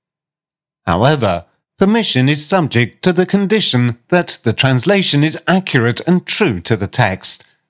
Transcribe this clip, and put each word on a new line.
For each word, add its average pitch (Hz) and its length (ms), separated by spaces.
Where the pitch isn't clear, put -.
However, 98 600
permission 190 500
is 147 180
subject 127 560
to 180 100
the 180 140
condition 185 800
that 175 380
the 113 80
translation 143 720
is 151 120
accurate 147 580
and 180 180
true 123 360
to 113 160
the 95 100
text, - 580